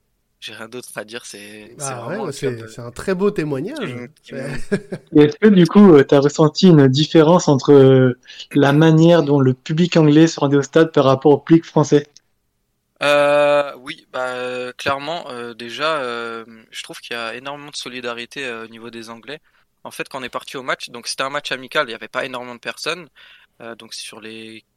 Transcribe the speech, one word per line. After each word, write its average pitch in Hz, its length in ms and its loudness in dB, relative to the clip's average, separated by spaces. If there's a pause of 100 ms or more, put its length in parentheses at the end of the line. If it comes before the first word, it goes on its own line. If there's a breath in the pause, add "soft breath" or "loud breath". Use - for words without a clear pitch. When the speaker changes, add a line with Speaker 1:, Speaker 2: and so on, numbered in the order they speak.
(400)
Speaker 1:
j'ai 110 140 -18
rien 113 140 -18
d'autre 120 280 -18
à 107 80 -12
dire, 113 200 -18
c'est, 104 540 -20
c'est 139 60 -14
Speaker 2:
Ah 127 160 -12
Speaker 1:
vraiment 175 240 -10
Speaker 2:
ouais, 170 60 -10
Speaker 1:
un - 20 -12
Speaker 2:
c'est, 131 240 -8
Speaker 1:
club, 113 120 -18
Speaker 2:
c'est 123 120 -20
un 120 100 -16
très - 240 -8
beau 196 160 -2
témoignage. 160 480 -8
Speaker 1:
qui 160 160 -10
me, 123 140 -16 (140)
qui - 120 -20
me 135 60 -12
Speaker 2:
Ouais. 143 200 -10 (100)
<laughs> - 460 -6
Speaker 3:
Et 151 100 6
est-ce 147 100 -4
que 208 120 0
du 180 180 6
coup, 196 280 6
euh, 139 80 8
t'as 143 160 4
ressenti 151 480 2
une 147 220 8
différence 156 580 2
entre, 147 260 2
euh, 131 460 6 (340 loud breath)
la 139 200 2
manière 160 500 4
dont 143 160 0
le 131 160 2
public 165 420 -2
anglais 156 300 4
se - 140 -6
rendait 143 160 0
au 139 60 2
stade 160 280 0
par 143 140 0
rapport 135 280 2
au 139 60 2
public 165 260 2
français ? - 440 0 (920)
Speaker 1:
Euh, 143 760 0
oui, - 340 -20
bah, 127 160 -8
euh, 123 440 -10
clairement, 143 580 -10
euh, 120 240 -14
déjà, 120 480 -8
euh, 117 420 -10 (260)
je - 140 -18
trouve - 160 -20
qu'il - 160 -14
y - 20 -10
a 113 160 -10
énormément 143 360 -16
de - 60 -18
solidarité, 120 680 -14
euh, 113 200 -12
au 110 40 -20
niveau 113 220 -20
des 113 200 -20
Anglais. 117 300 -20 (440)
En 127 60 -16
fait, - 180 -14
quand 135 120 -14
on - 20 -14
est 123 60 -14
parti - 280 -14
au 131 60 -12
match, 147 280 -10
donc 120 180 -16
c'était - 160 -8
un 135 60 -8
match 143 200 -10
amical, 131 380 -6
il 110 40 -12
y - 20 -10
avait 113 120 -16
pas 131 180 -8
énormément 123 300 -14
de 117 60 -20
personnes. 156 480 -12 (520 soft breath)
Euh, 117 140 -18
donc 110 200 -20
sur - 260 -18
les 110 440 -20 (120)